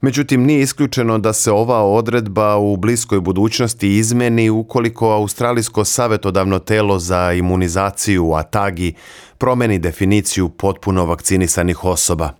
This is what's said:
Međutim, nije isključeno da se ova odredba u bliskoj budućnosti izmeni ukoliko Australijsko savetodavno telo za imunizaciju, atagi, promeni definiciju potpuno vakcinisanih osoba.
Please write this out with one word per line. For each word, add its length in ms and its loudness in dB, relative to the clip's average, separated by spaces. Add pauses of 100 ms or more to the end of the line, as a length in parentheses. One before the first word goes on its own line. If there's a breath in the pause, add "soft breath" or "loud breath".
Međutim, 420 0
nije 180 4
isključeno 560 -2
da 160 0
se 180 0
ova 320 2
odredba 760 2
u 200 2
bliskoj 420 0
budućnosti 800 0
izmeni 520 2
ukoliko 600 0
Australijsko 760 -2
savetodavno 760 0
telo 400 0
za 340 0
imunizaciju, 1000 0
atagi, 600 -4 (440 loud breath)
promeni 420 0
definiciju 720 0
potpuno 560 -2
vakcinisanih 800 -2
osoba. 440 0 (100)